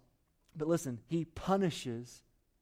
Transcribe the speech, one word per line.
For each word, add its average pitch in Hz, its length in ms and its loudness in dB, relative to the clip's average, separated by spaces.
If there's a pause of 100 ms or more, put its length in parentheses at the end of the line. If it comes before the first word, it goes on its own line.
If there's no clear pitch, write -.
(560)
but 151 120 -4
listen, 143 380 2
he 165 200 0
punishes 139 960 -2 (380)